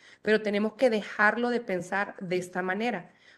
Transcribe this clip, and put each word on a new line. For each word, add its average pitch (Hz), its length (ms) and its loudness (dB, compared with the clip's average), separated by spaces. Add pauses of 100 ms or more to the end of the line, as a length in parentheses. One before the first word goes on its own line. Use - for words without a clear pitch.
(200)
pero 214 220 2
tenemos 208 320 0
que 254 160 4
dejarlo 214 580 2
de 240 120 0
pensar 196 600 -4
de 180 160 -2
esta 180 240 -4
manera. 185 500 -4 (280)